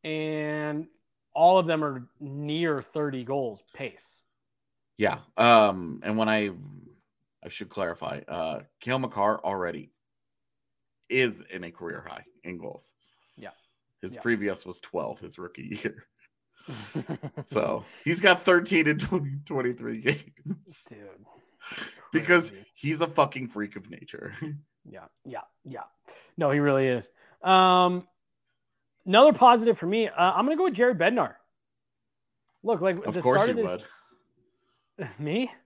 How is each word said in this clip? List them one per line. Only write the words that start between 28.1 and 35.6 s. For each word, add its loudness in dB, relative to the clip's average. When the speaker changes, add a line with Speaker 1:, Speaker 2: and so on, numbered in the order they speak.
Speaker 1:
another 8
positive 6
for -4
me, 0
uh, -6
I'm 2
gonna 0
go 0
with -2
Jared 2
Bednar. 2
Look, -2
like, 0
Speaker 2:
Of -4
Speaker 1:
the -2
Speaker 2:
course 4
Speaker 1:
start 2
Speaker 2:
you -2
Speaker 1:
of -2
this -16
Speaker 2:
would. -10
Speaker 1:
<laughs> -20
Me? -4